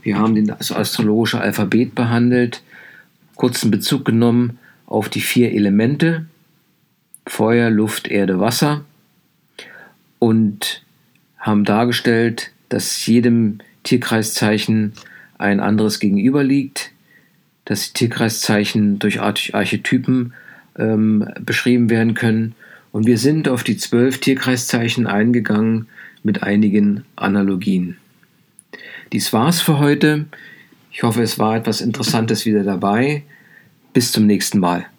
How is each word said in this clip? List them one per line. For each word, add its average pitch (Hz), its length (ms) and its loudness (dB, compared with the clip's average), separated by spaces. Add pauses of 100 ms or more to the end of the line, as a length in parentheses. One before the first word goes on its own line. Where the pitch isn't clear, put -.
Wir 101 160 -2
haben 110 160 2
den, 107 100 2
das - 260 -6
astrologische 107 680 0
Alphabet 104 540 0
behandelt, 120 680 0 (720)
kurzen 123 380 0
Bezug 127 340 -2
genommen 120 540 0 (260)
auf 104 240 -4
die 107 120 -6
vier 120 300 2
Elemente, 139 760 2 (1000)
Feuer, 117 460 2
Luft, 107 360 0
Erde, 95 320 0
Wasser, 147 460 0 (1300)
und 110 640 0 (560)
haben 104 260 0
dargestellt, 117 840 0 (180)
dass - 380 -4
jedem 117 540 2 (200)
Tierkreiszeichen 110 1120 0 (460)
ein 101 200 2
anderes 107 400 0
Gegenüber 110 440 2
liegt, 135 480 -2 (720)
dass - 220 -4
die - 60 -16
Tierkreiszeichen 107 1040 0
durch 101 220 -2
Arch-, 104 340 -4
Archetypen, 123 760 -2 (440)
ähm, 110 500 0 (120)
beschrieben 120 500 0
werden 113 240 2
können. 113 420 -2 (360)
Und 110 160 0
wir 120 100 4
sind 147 320 0
auf 123 140 -2
die 107 140 -2
zwölf 127 420 0
Tierkreiszeichen 120 880 -2
eingegangen 110 800 0 (340)
mit 98 220 -2
einigen 104 600 2 (120)
Analogien. 95 840 -2 (1120)
Dies - 220 -2
war's 151 280 2
für 147 180 2
heute. 151 460 2 (680)
Ich - 120 -8
hoffe, 117 180 0
es 113 180 -2
war 110 160 0
etwas 113 260 -4
Interessantes 113 640 -2
wieder 104 180 2
dabei. 104 600 0 (720)
Bis 120 180 0
zum 110 140 2
nächsten 101 340 2
Mal. 87 260 0 (140)